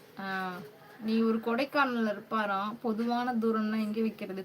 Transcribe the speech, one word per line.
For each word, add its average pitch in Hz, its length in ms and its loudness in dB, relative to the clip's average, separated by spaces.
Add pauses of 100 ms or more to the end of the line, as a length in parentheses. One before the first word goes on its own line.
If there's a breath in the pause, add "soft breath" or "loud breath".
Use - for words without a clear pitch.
(200)
ஆ, 190 320 -4 (480)
நீ 226 220 2
ஒரு 226 160 4
கொடைக்கானல்ல 233 800 2
இருப்பாராம். 208 640 -2
பொதுவான 240 520 0
தூரம்னா 220 460 2
எங்க 214 220 0
வைக்கிறது? 196 440 -2